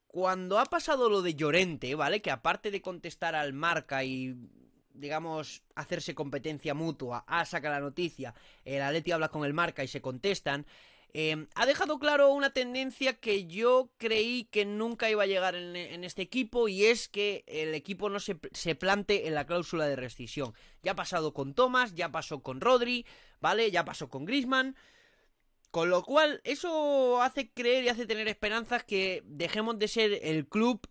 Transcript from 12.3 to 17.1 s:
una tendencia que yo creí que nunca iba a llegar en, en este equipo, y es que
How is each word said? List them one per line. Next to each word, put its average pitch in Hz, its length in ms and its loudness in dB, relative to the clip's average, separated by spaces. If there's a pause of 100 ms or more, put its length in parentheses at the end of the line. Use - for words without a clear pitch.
una 277 180 2
tendencia 262 720 -2
que 202 260 -2
yo 240 520 2
creí 226 480 0
que 208 200 0
nunca 220 460 -2
iba 208 120 4
a 190 40 4
llegar 185 260 2
en, 175 220 -10
en 175 280 -10
este 180 200 -8
equipo, 240 440 0
y 196 180 4
es 226 220 4
que 202 380 -2